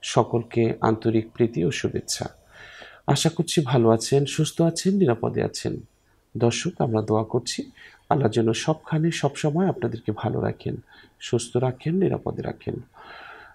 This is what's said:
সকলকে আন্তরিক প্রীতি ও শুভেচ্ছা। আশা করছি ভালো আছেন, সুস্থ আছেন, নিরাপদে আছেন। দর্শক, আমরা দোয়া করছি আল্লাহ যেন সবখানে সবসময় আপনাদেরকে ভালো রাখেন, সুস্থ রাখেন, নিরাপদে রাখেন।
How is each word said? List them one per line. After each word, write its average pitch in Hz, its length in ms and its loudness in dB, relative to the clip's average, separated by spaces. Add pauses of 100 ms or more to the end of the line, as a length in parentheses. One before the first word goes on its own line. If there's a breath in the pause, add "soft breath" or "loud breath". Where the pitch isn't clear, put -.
সকলকে - 800 2
আন্তরিক 110 520 2
প্রীতি 120 320 0
ও - 60 0
শুভেচ্ছা। - 580 -6 (760 loud breath)
আশা 143 220 4
করছি - 320 -2
ভালো 120 280 4
আছেন, 139 360 4
সুস্থ - 360 -2
আছেন, 165 320 2
নিরাপদে 120 500 0
আছেন। - 340 -4 (600)
দর্শক, 120 440 0
আমরা 113 200 0
দোয়া 107 220 0
করছি - 480 -4 (380 soft breath)
আল্লাহ 135 200 2
যেন 113 240 2
সবখানে 156 580 -2
সবসময় 160 580 0
আপনাদেরকে 117 460 -4
ভালো 117 260 -4
রাখেন, - 340 -4 (440 soft breath)
সুস্থ - 380 -2
রাখেন, 147 380 -2
নিরাপদে - 460 -2
রাখেন। - 340 -8 (800 loud breath)